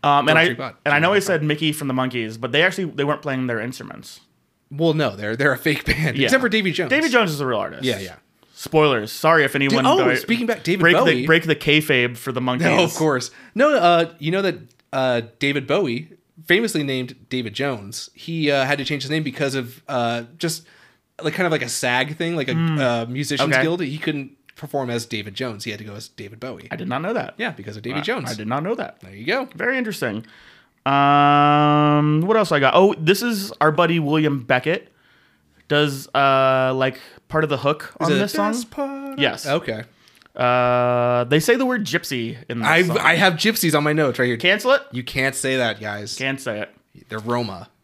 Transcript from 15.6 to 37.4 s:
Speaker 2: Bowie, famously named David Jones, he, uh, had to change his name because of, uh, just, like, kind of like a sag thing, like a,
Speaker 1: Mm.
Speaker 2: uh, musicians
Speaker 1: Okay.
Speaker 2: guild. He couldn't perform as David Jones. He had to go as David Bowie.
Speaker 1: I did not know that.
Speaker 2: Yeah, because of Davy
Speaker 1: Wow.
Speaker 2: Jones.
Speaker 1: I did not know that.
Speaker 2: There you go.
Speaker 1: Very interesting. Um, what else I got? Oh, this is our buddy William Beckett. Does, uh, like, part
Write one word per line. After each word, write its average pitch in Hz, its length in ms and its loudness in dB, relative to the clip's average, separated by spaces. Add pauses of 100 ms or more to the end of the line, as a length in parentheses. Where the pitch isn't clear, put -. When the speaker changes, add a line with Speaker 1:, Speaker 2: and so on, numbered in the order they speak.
Speaker 2:
Bowie, 143 440 -2 (360)
famously 190 380 0
named 131 320 -4 (140)
David 117 240 -6
Jones, 117 600 -8
he, 160 380 -4
uh, 135 140 2
had 139 120 -2
to 139 60 -6
change 139 200 -4
his 131 60 -10
name 156 140 -2
because 135 320 -4
of, 120 320 -8
uh, 117 360 -2 (140)
just, - 280 -6 (580)
like, 151 120 -2
kind 185 120 0
of 160 60 0
like 143 80 0
a 120 80 -6
sag 131 480 -2
thing, 170 180 -4
like 143 140 -4
a, 165 40 -2
Speaker 1:
Mm. 165 280 0
Speaker 2:
uh, 120 280 0
musicians 139 440 -2
Speaker 1:
Okay. 131 100 4
Speaker 2:
guild. 170 180 0
He 147 160 -6
couldn't 147 340 -6 (260)
perform 139 320 -6
as 117 160 -4
David 104 300 -10
Jones. 113 280 -8
He 113 80 -8
had 101 80 -10
to 104 60 -14
go 104 100 -14
as 107 140 -16
David 110 320 -18
Bowie. - 280 -14
Speaker 1:
I - 60 -8
did 180 140 -8
not - 120 -4
know 196 120 -6
that. - 240 -6
Speaker 2:
Yeah, 220 140 -6
because 104 260 -14
of 107 60 -16
Davy 131 160 -6
Speaker 1:
Wow. - 40 -6
Speaker 2:
Jones. 202 260 -4
Speaker 1:
I 120 40 -6
did 107 160 -8
not 135 120 -2
know 202 140 -4
that. - 240 -10
Speaker 2:
There 95 160 -20
you 107 100 -14
go. 262 300 -2
Speaker 1:
Very 247 220 -2
interesting. 131 480 -4 (600)
Um, 147 1400 6
what 202 140 2
else 208 160 2
I 147 80 4
got? 135 160 4
Oh, 190 220 8
this 170 260 2
is 208 380 -4
our 151 100 4
buddy 170 280 2
William 147 440 0
Beckett. 135 480 0 (760)
Does, 147 480 0
uh, 131 600 4
like, 131 240 0 (280)
part 160 160 0